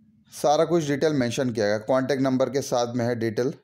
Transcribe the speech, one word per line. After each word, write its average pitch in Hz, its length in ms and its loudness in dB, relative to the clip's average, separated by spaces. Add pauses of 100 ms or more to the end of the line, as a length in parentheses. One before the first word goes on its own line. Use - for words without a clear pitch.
(320)
सारा 156 340 2
कुछ 160 220 0
डिटेल 143 260 0
मेंशन 123 400 0
किया 107 140 2
गया। 107 100 2
कॉन्टैक्ट 131 440 0
नंबर 131 280 2
के 131 120 -2
साथ 120 340 -2
में 120 100 0
है 123 100 -2
डिटेल, 113 380 -2 (100)